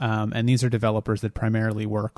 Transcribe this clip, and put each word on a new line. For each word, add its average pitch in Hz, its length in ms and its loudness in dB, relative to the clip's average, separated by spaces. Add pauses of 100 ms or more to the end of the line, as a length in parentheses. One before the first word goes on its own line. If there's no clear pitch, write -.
Um, 110 340 0
and 117 140 0
these 123 160 4
are 123 40 4
developers 110 520 0
that 110 120 -4
primarily 110 540 0
work 104 320 -2